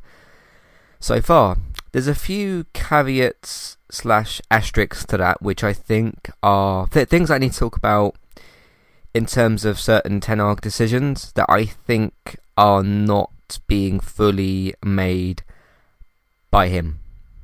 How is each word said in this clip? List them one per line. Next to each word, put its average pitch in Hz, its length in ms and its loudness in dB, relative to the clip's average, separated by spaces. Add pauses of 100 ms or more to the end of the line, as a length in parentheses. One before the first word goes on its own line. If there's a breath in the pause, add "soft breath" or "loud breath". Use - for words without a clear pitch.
(1000 soft breath)
so 117 220 0
far. 120 340 4 (360)
There's 131 140 -2
a 143 80 0
few 190 600 -4
caveats - 1000 -2 (140)
slash 110 600 -2
asterisks - 560 0
to 107 100 -2
that, 90 240 0
which 98 240 -4
I 101 80 0
think - 580 -4 (120)
are 98 460 2
th-, 139 200 0
things 165 220 2
I 139 80 2
need 131 140 0
to - 60 -10
talk - 200 -2
about 104 360 2 (1000 soft breath)
in 113 100 0
terms 110 400 0
of 104 160 -2
certain 101 400 2
Ten 110 180 -4
Hag 104 220 0
decisions 123 720 -2
that - 160 2
I 107 160 4
think - 760 -4 (200)
are 101 240 6
not 101 480 0 (360)
being 98 340 0
fully 95 760 0 (100)
made 92 580 -2 (1080 soft breath)
by 95 180 4
him, 82 300 -4 (460)